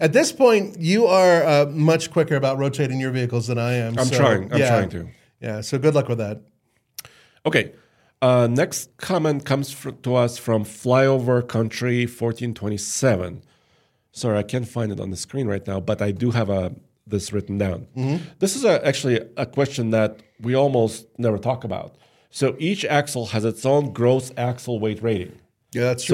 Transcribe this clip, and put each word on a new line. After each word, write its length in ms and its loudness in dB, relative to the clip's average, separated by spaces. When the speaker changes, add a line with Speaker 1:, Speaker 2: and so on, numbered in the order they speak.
Speaker 1:
at 120 2
this 200 4
point, 480 2
you 260 4
are, 380 6
uh, 220 6
much 440 2
quicker 260 2
about 220 0
rotating 420 -2
your 100 -2
vehicles 360 -2
than 120 -2
I 160 0
am, 240 -2
Speaker 2:
I'm 80 2
Speaker 1:
so, 100 0
Speaker 2:
trying, 360 2
I'm 60 2
Speaker 1:
yeah. 100 4
Speaker 2:
trying 220 2
to. 180 -10
Speaker 1:
Yeah, 220 -6
so 160 -4
good 160 4
luck 140 0
with 100 -2
that. 240 -6
Speaker 2:
Okay, 260 0
uh, 300 4
next 480 -2
comment 480 -2
comes 260 -2
fr-, 180 -12
to 240 -4
us 220 2
from 280 0
Flyover 800 2
Country 600 0
fourteen 480 -4
twenty-seven. 880 -2
Sorry, 260 -2
I 40 2
can't 260 -6
find 240 -4
it 80 -8
on 100 -8
the 60 -8
screen 320 -6
right 180 -4
now, 140 -4
but 220 -2
I 100 0
do 200 -2
have 180 0
a, 220 -2
this 260 -4
written 260 -4
down. 380 -4
Speaker 1:
Mm-hmm. 280 -4
Speaker 2:
This 180 0
is 80 -2
a, 220 4
actually 340 0
a 100 -4
question 440 -2
that 300 0
we 140 -2
almost 520 2
never 200 0
talk 260 -4
about. 320 -10
So 280 -2
each 260 -2
axle 420 -2
has 180 -2
its 220 -4
own 260 2
gross 440 0
axle 440 -4
weight 220 -4
rating. 360 -4
Speaker 1:
Yeah, 120 -2
that's 200 -2
Speaker 2:
So 100 -4